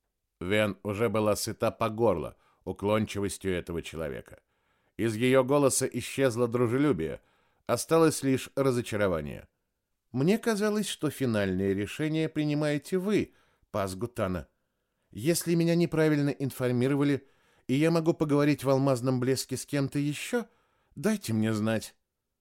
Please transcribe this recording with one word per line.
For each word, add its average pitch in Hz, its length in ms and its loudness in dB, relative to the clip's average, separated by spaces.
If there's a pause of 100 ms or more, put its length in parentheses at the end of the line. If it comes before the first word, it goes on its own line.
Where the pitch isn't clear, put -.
(400)
Вен 101 440 0
уже 104 260 -2
была 107 260 2
сыта 110 360 -2
по 113 180 -2
горло 98 480 0 (280)
уклончивостью 98 880 -2
этого 85 280 -4
человека. 78 580 -10 (580)
Из 113 180 -2
ее 127 280 4
голоса 135 420 2
исчезло 123 640 0
дружелюбие, 120 720 0 (460)
осталось 160 560 2
лишь 131 320 0
разочарование. 101 920 0 (640)
"Мне 165 260 2
казалось, 214 500 -2
что - 220 -4
финальное 98 640 0
решение 156 560 -2
принимаете 151 680 -2
вы, 185 360 -2 (380)
пас 98 240 -4
Гутана. 95 520 -4 (640)
Если 165 440 -2
меня 170 200 2
неправильно 156 540 2
информировали, 135 960 0 (400)
и 127 60 0
я 156 180 2
могу 165 220 2
поговорить 147 500 2
в 131 60 0
Алмазном 131 500 2
Блеске 127 380 -2
с - 80 -10
кем-то 143 340 -2
еще, 147 460 -4 (500)
дайте 196 380 -2
мне 110 200 2
знать". 107 420 -2 (460)